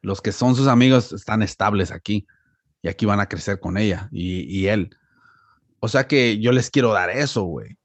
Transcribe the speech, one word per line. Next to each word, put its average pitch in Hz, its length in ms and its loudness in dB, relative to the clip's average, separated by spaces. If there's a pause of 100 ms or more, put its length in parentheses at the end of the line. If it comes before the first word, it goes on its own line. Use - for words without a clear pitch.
los 98 200 -8
que 107 120 -4
son 123 240 2
sus 135 100 2
amigos 127 460 4
están 110 300 -2
estables 101 500 -2
aquí 98 340 -6 (560)
y 85 60 -4
aquí 104 180 -4
van 101 140 2
a 98 80 -2
crecer - 320 -6
con 87 160 -6
ella 98 340 -2
y, 90 320 -6
y 95 260 -4
él. 101 220 0 (880)
O 117 80 -4
sea 135 200 0
que 120 300 2
yo 117 140 2
les 127 180 2
quiero 120 220 2
dar 90 180 0
eso, 127 320 -2
güey. 73 420 -10